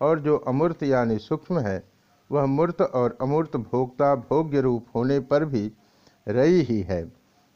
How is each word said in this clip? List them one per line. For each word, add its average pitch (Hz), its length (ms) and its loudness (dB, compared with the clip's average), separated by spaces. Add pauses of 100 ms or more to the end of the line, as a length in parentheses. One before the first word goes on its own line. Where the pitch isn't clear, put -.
और 156 180 2
जो 147 180 2
अमूर्त 156 460 0
यानी 120 360 2
सूक्ष्म 160 400 -4
है, 98 240 -4 (480)
वह 143 140 0
मूर्त 160 360 0
और 123 400 0
अमूर्त 151 360 -2
भोक्ता 127 580 0
भोग्य 139 460 -2
रूप 123 340 0
होने 131 240 0
पर 143 260 0
भी 110 280 -4 (540)
रई 151 340 4
ही 113 200 0
है। 87 420 -6 (320)